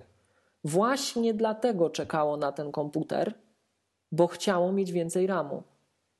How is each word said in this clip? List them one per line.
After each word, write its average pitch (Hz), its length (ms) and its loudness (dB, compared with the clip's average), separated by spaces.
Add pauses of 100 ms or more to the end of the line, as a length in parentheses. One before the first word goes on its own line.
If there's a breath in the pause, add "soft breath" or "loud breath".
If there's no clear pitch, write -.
(640 soft breath)
właśnie 233 720 0
dlatego 214 560 0
czekało 151 460 0
na 147 160 0
ten 147 200 -8
komputer, 151 640 -2 (760)
bo 170 140 6
chciało 180 460 0
mieć 196 200 0
więcej 175 340 0
ramu. 165 360 -4 (580)